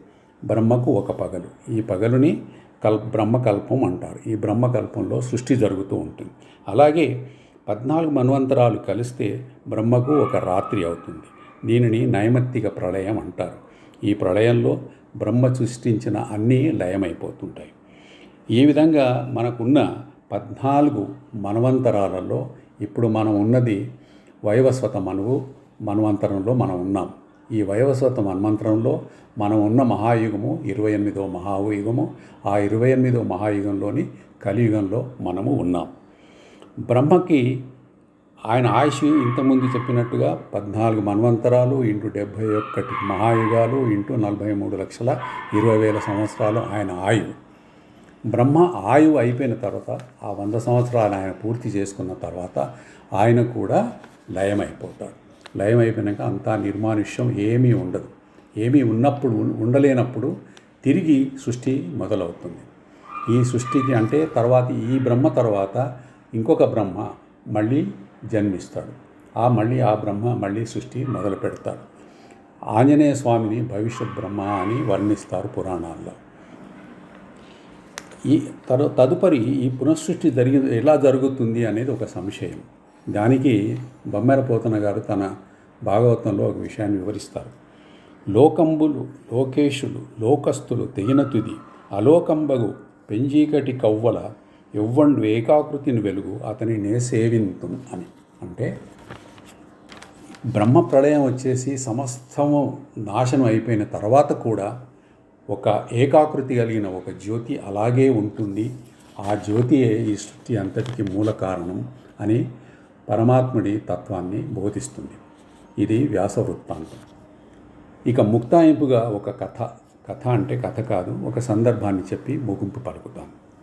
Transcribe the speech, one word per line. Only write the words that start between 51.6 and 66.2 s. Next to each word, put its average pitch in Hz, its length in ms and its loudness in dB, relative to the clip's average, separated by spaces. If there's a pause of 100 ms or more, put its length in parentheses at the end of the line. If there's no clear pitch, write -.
చేసుకున్న 98 440 -6
తర్వాత 87 580 -8 (420)
ఆయన 117 300 4
కూడా 120 500 -2 (380)
లయమైపోతాడు. 95 960 -6 (300)
లయమైపోయినాక 107 640 2
అంతా 107 360 -2
నిర్మానుష్యం, 104 840 -2
ఏమీ 120 340 4
ఉండదు. 90 320 -2 (520)
ఏమీ 127 260 4
ఉన్నప్పుడు, 120 500 2
ఉం-, 110 300 -2
ఉండలేనప్పుడు 131 720 2 (480)
తిరిగి 143 480 2 (140)
సృష్టి 131 480 -4
మొదలవుతుంది. 92 640 -6 (800)
ఈ 123 60 4
సృష్టికి 131 500 0
అంటే 156 400 2
తర్వాత 123 360 4
ఈ 120 280 -2
బ్రహ్మ 123 300 2
తర్వాత 120 680 0 (380)